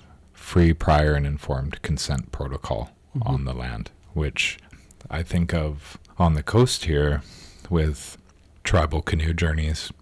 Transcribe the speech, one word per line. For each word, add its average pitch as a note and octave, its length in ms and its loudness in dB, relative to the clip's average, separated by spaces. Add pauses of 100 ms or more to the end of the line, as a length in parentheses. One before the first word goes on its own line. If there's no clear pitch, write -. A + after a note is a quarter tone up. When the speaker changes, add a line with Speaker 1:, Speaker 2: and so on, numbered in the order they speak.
(340)
Speaker 1:
free, E2+ 400 4
prior, D2+ 400 4
and C#2+ 120 2
informed C#2+ 560 -4
consent - 500 -4
protocol C2 600 -6 (240)
Speaker 2:
Mm-hmm. A#2+ 140 -2
Speaker 1:
on C2+ 160 0
the B1+ 80 -4
land, B1 380 -8 (220)
which - 440 -4 (520)
I D#2 140 -4
think E2+ 300 0
of D2+ 440 -4 (200)
on E2+ 160 4
the D2 100 0
coast - 400 2
here D2 380 2 (480)
with D#2 480 -2 (480)
tribal D#2 360 2
canoe D#2 320 0
journeys D#2 560 -2 (120)